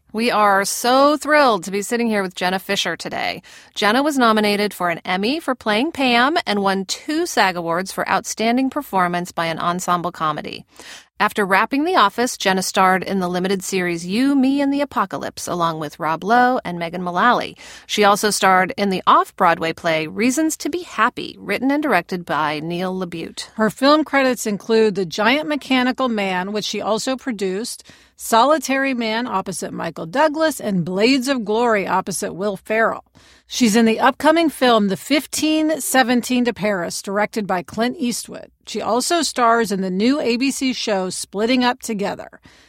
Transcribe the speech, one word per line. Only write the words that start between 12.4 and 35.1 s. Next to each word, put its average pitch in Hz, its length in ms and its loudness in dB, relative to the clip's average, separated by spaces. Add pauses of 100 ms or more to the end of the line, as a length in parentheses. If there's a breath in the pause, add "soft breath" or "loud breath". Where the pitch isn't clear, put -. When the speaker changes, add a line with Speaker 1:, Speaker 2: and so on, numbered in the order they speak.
Speaker 1:
starred 185 400 2
in 190 160 -2
the 180 80 -2
limited 185 340 -2
series 175 420 -4
You, 247 300 0
Me, 269 260 2
and 277 120 0
the 277 80 0
Apocalypse, 190 680 -4
along 165 320 -2
with 151 220 -10
Rob 160 240 -4
Lowe 247 400 4
and 175 160 -6
Megan 175 240 -6
Mullally. 185 520 2 (300 loud breath)
She - 160 0
also 202 280 4
starred 185 460 4
in 202 140 0
the 185 160 -2
off-Broadway 175 680 2
play 160 340 -2
Reasons 247 480 0
to - 120 -8
Be 339 140 -6
Happy, - 560 -4
written 220 320 -2
and 294 100 0
directed 185 440 0
by 151 340 -2
Neil 175 340 -4
LaBute. 175 500 -8 (120)
Speaker 2:
Her 220 160 2
film 294 320 4
credits 262 460 0
include 220 480 2
The 190 100 -2
Giant 247 420 2
Mechanical 262 600 0
Man, 196 420 -2
which 208 140 -4
she 208 160 -6
also 220 360 -2
produced, 202 680 -6 (420 soft breath)
Solitary 269 680 2
Man 233 320 -2
opposite 190 460 -6
Michael 170 340 -8
Douglas 302 540 0
and 190 240 -2
Blades 233 420 2
of 262 180 -2
Glory 214 440 0
opposite 202 460 -2
Will 190 220 -4
Ferrell. 220 480 0 (440 soft breath)
She's 220 260 2
in 233 100 6
the 220 140 4
upcoming 311 500 4
film 233 380 4
The 190 100 -2
Fifteen 311 840 0